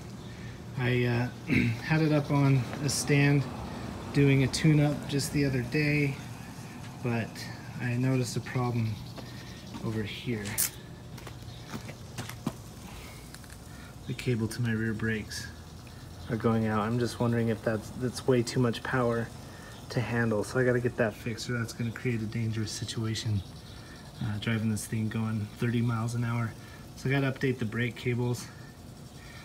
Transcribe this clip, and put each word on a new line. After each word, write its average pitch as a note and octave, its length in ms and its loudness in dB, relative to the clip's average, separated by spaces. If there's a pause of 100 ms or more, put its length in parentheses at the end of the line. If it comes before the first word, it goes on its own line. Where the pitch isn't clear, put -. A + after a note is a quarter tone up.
(800)
I, B2 280 4
uh, A#2+ 460 0
<clears throat> - 0 - (300)
had D#3 200 4
it D3+ 100 6
up D3 180 4
on C#3 320 8 (220)
a C#3+ 40 2
stand C#3+ 540 6 (720)
doing C#3 320 8
a - 20 4
tune-up D3 600 6
just C#3 240 0
the D3 120 4
other C3 180 2
day, D3 520 2 (880)
but A#2 280 0 (500)
I A#2+ 140 0
noticed B2+ 420 2
a A#2+ 40 0
problem A#2+ 540 0 (920)
over A2 200 -2
here. G#2 400 -4 (3500)
The C3+ 80 -4
cable A2+ 320 0
to - 160 -2
my A#2 80 2
rear A2+ 240 0
brakes G#2+ 540 -4 (840)
are A#2+ 60 0
going A2+ 300 4
out. G#2+ 140 2
I'm A#2 200 2
just A#2 180 0
wondering A#2 300 2
if A2 140 0
that's, G#2+ 360 0
that's B2 300 -2
way B2 160 6
too - 160 0
much A#2 240 2
power A#2+ 440 2 (640)
to B2+ 100 0
handle. A2+ 440 2
So - 160 0
I B2+ 40 6
gotta B2 160 6
get B2 160 0
that A2+ 160 4
fixed, - 380 -6
or B2 80 0
that's A2+ 140 -2
gonna A#2 180 -2
create A2+ 320 -2
a A2 40 -2
dangerous A2 440 -2
situation, A2 720 -2 (800)
uh, G#2+ 180 -2
driving A2+ 300 2
this G#2 160 0
thing A2 220 0
going A2 380 0 (120)
thirty A#2 240 2
miles A#2 320 0
an A#2+ 100 0
hour. A#2 280 0 (440)
So - 140 -2
I - 20 4
gotta C#3 180 4
update B2+ 280 0
the A#2+ 60 -2
brake A2+ 320 -2
cables. B2 500 0 (1000)